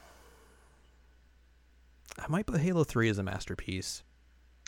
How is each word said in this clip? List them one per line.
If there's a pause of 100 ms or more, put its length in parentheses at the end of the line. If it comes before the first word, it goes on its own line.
(2250)
I
might
put
Halo
three
as
a
masterpiece. (640)